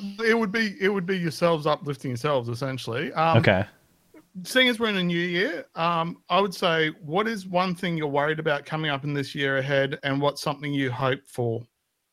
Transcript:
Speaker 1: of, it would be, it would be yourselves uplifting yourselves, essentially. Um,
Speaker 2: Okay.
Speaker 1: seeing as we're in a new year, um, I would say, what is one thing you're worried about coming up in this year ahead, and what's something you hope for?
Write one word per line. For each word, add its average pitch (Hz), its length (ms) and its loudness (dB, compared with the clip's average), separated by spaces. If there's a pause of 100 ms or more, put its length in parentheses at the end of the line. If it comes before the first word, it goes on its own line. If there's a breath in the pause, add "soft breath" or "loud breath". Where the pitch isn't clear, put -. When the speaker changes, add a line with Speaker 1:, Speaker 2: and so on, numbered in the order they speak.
(200)
Speaker 1:
of, 226 60 -4
it 220 120 4
would 220 140 0
be, 220 280 -2
it 190 80 2
would 196 180 0
be 190 120 -2
yourselves 170 480 0
uplifting 143 460 -2
yourselves, 123 360 0
essentially. 127 640 -6
Um, 160 260 4
Speaker 2:
Okay. 98 260 6 (800)
Speaker 1:
seeing 254 240 4
as 240 120 0
we're 233 80 2
in 202 80 0
a 185 60 2
new 175 160 0
year, 180 560 -2
um, 170 560 -2
I 180 100 4
would 196 140 0
say, 160 360 2 (120)
what 175 260 0
is 202 180 -6
one 180 280 0
thing 170 240 -2
you're 151 80 0
worried 143 320 0
about 151 260 -2
coming 156 260 -4
up 139 140 -4
in 147 80 -4
this 143 220 -4
year 139 240 0
ahead, 135 460 0
and 139 160 0
what's 143 200 0
something 147 320 -4
you 139 180 0
hope 131 360 -2
for? 117 360 -4 (500)